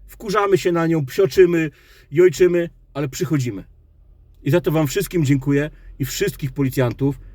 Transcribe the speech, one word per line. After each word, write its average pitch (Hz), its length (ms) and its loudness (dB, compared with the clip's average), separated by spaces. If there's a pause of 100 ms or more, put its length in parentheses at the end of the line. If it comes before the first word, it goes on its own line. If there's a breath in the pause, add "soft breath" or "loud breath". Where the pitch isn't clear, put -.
Wkurzamy 202 520 0
się 180 140 0
na 165 140 0
nią, 160 200 0
psioczymy, 175 640 2 (400 soft breath)
jojczymy, 175 600 4 (240)
ale 143 140 -4
przychodzimy. 131 560 -4 (800)
I 139 80 -2
za 170 100 2
to 165 100 -2
wam 156 160 0
wszystkim 175 380 -2
dziękuję 143 460 0 (280 soft breath)
i 143 60 -4
wszystkich 139 480 -6
policjantów, 131 680 -2 (140)